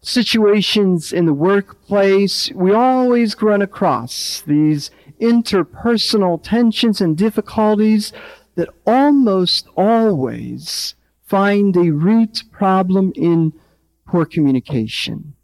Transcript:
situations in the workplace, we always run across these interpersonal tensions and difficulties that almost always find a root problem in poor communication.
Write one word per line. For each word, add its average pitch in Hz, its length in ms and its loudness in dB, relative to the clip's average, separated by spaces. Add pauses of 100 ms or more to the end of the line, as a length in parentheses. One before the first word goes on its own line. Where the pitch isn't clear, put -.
situations 208 1120 0
in 175 140 0
the 151 80 2
workplace, 196 1160 0
we 185 200 0
always 240 680 2
run 208 200 2
across 151 880 -4
these 151 440 0 (300)
interpersonal 214 1200 0
tensions 226 600 0
and 160 160 0
difficulties 214 960 0 (400)
that 170 160 -6 (160)
almost 240 880 2
always 143 1200 -2 (320)
find 202 500 2
a 175 140 2
root 214 520 0 (100)
problem 190 640 0
in 165 340 0 (560)
poor 165 200 0
communication. 131 1160 -4